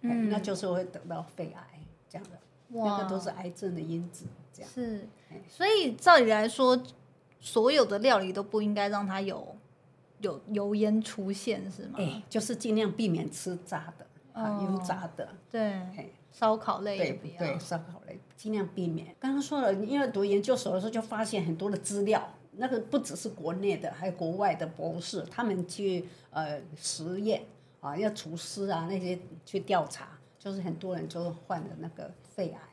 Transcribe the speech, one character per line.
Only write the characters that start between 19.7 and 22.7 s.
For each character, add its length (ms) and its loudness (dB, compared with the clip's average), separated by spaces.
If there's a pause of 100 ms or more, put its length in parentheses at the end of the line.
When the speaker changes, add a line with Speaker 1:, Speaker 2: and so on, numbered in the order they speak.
Speaker 2:
因 260 0
为 80 2
读 160 2
研 180 4
究 140 4
所 160 -2
的 80 2
时 60 -2
候 40 -2
就 120 -2
发 200 -4
现 220 0
很 100 0
多 160 -2
的 60 0
资 280 -2
料， 220 2 (260)
那 160 -4
个 120 2